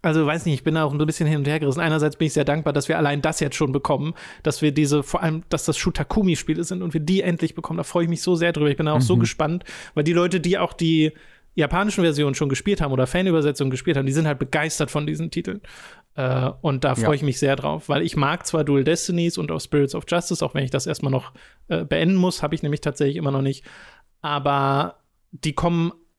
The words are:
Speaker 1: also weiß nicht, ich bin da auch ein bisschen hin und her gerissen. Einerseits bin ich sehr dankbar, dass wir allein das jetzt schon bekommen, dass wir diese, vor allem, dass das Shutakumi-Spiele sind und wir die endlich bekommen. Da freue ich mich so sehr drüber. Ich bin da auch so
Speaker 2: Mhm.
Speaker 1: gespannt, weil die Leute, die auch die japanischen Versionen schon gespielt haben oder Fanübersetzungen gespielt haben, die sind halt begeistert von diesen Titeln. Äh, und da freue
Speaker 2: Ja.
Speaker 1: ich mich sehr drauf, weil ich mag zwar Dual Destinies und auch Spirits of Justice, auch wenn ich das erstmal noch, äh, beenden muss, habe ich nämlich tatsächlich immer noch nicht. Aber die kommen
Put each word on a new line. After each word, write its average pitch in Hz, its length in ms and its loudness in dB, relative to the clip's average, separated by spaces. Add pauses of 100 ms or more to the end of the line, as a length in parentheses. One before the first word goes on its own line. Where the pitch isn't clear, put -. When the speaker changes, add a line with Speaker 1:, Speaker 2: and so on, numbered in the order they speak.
Speaker 1:
also 160 240 2
weiß 156 220 0
nicht, 156 80 2
ich 131 100 -4
bin 156 120 2
da 160 80 2
auch 139 100 0
ein 147 120 -2
bisschen 156 200 0
hin 151 120 2
und 139 80 0
her 156 140 0
gerissen. 139 200 0
Einerseits 156 360 2
bin 160 100 0
ich 147 60 -2
sehr 151 140 2
dankbar, 147 260 0
dass 143 160 0
wir - 80 2
allein 143 240 2
das 156 200 0
jetzt 139 160 -2
schon 143 160 0
bekommen, 143 420 0 (280)
dass 147 200 -2
wir 151 100 4
diese, 147 300 2
vor - 200 -2
allem, 160 280 -2
dass - 160 -2
das 160 100 0
Shutakumi-Spiele 170 880 0
sind 180 180 -6
und 165 120 -6
wir 160 60 0
die 185 200 2
endlich 170 340 -2
bekommen. 165 220 -8
Da 170 80 -4
freue 170 200 0
ich 165 60 0
mich 165 120 -2
so 180 140 2
sehr 170 160 2
drüber. 151 180 2
Ich 135 80 0
bin 147 80 0
da 151 80 2
auch 147 80 4
so 120 140 4
Speaker 2:
Mhm. 117 40 4
Speaker 1:
gespannt, 143 440 -2 (300)
weil 151 100 2
die 170 100 2
Leute, 175 260 2
die 175 160 0
auch 170 160 -2
die 160 400 2 (420)
japanischen 190 500 0
Versionen 147 300 2
schon 151 140 -2
gespielt 190 320 0
haben 143 120 0
oder 127 140 2
Fanübersetzungen 151 640 2
gespielt 139 280 -2
haben, 139 80 0
die 135 60 0
sind 160 140 2
halt 143 120 0
begeistert 151 520 -2
von 151 160 -2
diesen 156 240 -6
Titeln. 185 300 -6 (540)
Äh, 131 360 0 (120)
und 139 220 0
da 131 100 2
freue 120 140 0
Speaker 2:
Ja. 156 60 4
Speaker 1:
ich 143 80 -2
mich 135 160 -2
sehr 139 180 2
drauf, 147 340 -6
weil 143 120 0
ich 165 140 -4
mag 151 300 0
zwar 156 180 0
Dual 139 200 2
Destinies 170 520 0
und 156 140 -6
auch 160 100 -4
Spirits 143 340 0
of - 140 -6
Justice, 170 360 -2
auch - 100 -4
wenn 143 100 0
ich 127 60 -4
das 135 160 -2
erstmal 143 260 -2
noch, 127 200 -2 (360)
äh, 165 160 -2
beenden 165 320 2
muss, 180 260 2
habe 151 120 -2
ich 151 80 -6
nämlich 147 180 -2
tatsächlich 143 360 -2
immer 151 160 -2
noch 135 100 0
nicht. 135 220 -2 (580)
Aber 139 720 0 (340)
die 151 220 -4
kommen 170 400 0 (260)